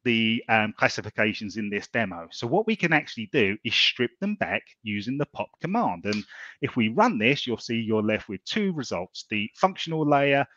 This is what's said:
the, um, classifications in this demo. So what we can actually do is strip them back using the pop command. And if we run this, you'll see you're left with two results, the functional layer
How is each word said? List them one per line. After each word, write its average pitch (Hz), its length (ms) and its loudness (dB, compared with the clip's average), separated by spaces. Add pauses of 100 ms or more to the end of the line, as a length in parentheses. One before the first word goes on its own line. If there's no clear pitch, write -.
the, 113 440 2
um, 107 280 4
classifications 107 800 -2
in 107 120 -4
this 101 180 -4
demo. 92 440 -4
So - 160 -8
what 185 180 2
we 220 100 0
can 165 180 0
actually 120 400 -2
do 104 300 4
is 113 120 -2
strip - 440 2
them 208 160 -2
back 95 280 -4 (200)
using 107 340 -4
the 147 100 0
pop - 220 -8 (100)
command. 156 460 -2
And 104 180 0 (380)
if - 140 -2
we 110 140 2
run 202 280 2
this, 117 280 2
you'll 113 120 -2
see - 180 -6
you're 110 260 0
left 107 280 0
with 95 160 -8
two 202 280 0
results, 107 560 -6
the 107 260 -2
functional 160 520 0
layer 139 380 4 (120)